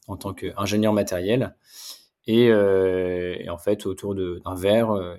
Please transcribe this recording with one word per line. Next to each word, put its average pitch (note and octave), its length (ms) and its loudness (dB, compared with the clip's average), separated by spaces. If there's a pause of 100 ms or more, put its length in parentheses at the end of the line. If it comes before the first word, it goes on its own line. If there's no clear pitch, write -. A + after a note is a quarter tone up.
en F#2+ 100 -10
tant G2 160 -10
qu'ingénieur G2+ 600 -2
matériel. G2+ 600 -2 (720)
Et, A#2 220 6
euh, F#2 880 2
et - 100 -12
en F2 80 -8
fait, G#2 280 -2
autour G2+ 280 -6
de, F#2 300 -6
d'un F#2+ 100 -8
verre, G#2 380 2
euh, F2+ 280 -4